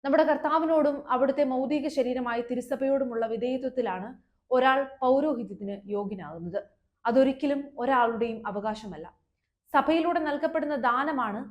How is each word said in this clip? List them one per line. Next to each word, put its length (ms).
നമ്മുടെ 260
കർത്താവിനോടും 640
അവിടുത്തെ 380
മൗതിക 360
ശരീരമായ 500
തിരുസഭയോടുമുള്ള 760
വിധേയത്വത്തിലാണ് 800
ഒരാൾ 300
പൗരോഹിത്യത്തിന് 760
യോഗ്യനാകുന്നത്. 680
അതൊരിക്കലും 560
ഒരാളുടെയും 580
അവകാശമല്ല. 560
സഭയിലൂടെ 520
നൽകപ്പെടുന്ന 500
ദാനമാണ്. 520